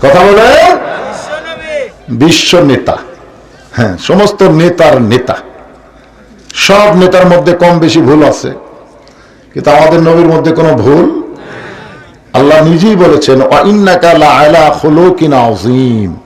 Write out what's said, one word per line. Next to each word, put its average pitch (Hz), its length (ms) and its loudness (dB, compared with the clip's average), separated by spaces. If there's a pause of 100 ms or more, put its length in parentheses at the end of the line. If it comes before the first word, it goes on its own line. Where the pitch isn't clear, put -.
কথা 160 180 2
বলে, 247 580 2 (1300)
বিশ্ব 135 500 0
নেতা। - 380 -2 (760)
হ্যাঁ, 101 240 -4
সমস্ত 196 460 0
নেতার 156 580 2
নেতা। 117 340 -2 (1160)
সব 208 420 2
নেতার 185 320 2
মধ্যে 175 260 2
কম 175 260 0
বেশি 160 220 0
ভুল 147 220 2
আছে, 131 280 -2 (1000)
কিন্তু 147 180 -2
আমাদের 160 280 0
নবীর 165 260 0
মধ্যে 160 260 -2
কোনো 160 220 0
ভুল। 139 500 -2 (1080)
আল্লাহ 147 300 2
নিজেই 170 320 2
বলেছেন, 151 460 2
"ওয়া 139 200 0
ইন্নাকা 185 520 2
লা 151 160 2
আলা 160 520 2
খুলুকিন 160 520 0
আযীম।" 117 840 -2 (100)